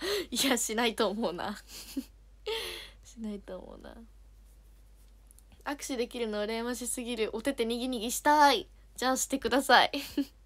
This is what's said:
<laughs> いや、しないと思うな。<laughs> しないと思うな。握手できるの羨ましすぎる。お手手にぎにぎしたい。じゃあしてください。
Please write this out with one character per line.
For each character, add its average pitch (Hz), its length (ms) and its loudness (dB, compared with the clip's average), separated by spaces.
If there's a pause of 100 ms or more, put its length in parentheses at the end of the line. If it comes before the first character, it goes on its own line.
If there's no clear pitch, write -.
(160)
<laughs> 370 160 -4
い 262 160 0
や、 254 100 2
し 226 180 -2
な 240 100 2
い 226 100 0
と 214 140 2
思 226 200 -2
う 170 40 -4
な。 202 260 -6
<laughs> - 1400 -12
し - 160 -20
な 214 120 -6
い 202 80 -8
と 185 180 -12
思 - 180 -16
う - 60 -20
な。 - 140 -16 (1700)
握 285 200 -6
手 269 120 -2
で 240 100 -2
き 247 120 -10
る 233 80 -2
の 208 160 -2
羨 226 200 -2
ま 240 120 -2
し 240 120 -6
す 254 140 -4
ぎ 233 160 -4
る。 220 160 0
お 226 80 -4
手 277 120 0
手 233 120 0
に 233 140 -2
ぎ 254 100 -4
に 247 100 -4
ぎ 226 120 -2
し - 100 -4
た 294 320 8
い。 - 160 -2 (260)
じ 240 100 -2
ゃ 262 60 4
あ 262 60 2
し - 100 -2
て 269 120 -2
く 226 100 -2
だ 254 120 4
さ 226 240 8
い。 - 60 -2 (540)